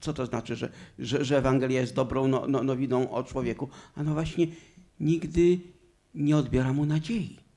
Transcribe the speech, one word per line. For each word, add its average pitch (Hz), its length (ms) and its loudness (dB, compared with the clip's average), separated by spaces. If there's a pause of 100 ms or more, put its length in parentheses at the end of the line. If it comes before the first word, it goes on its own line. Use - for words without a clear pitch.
co 156 120 -4
to 131 140 -4
znaczy, 117 300 -4
że, 127 160 -6 (260)
że, 139 260 -2
że 139 140 2
Ewangelia 131 420 2
jest 123 140 -2
dobrą 131 340 0
no-, 127 200 0
no-, 135 140 0
nowiną 127 480 0
o 127 140 -4
człowieku? 127 440 -4 (260)
Ano 151 200 -2
właśnie, 160 320 0 (540)
nigdy 170 600 2 (540)
nie 147 220 2
odbiera 131 360 2
mu 147 140 2
nadziei. 156 520 -2 (180)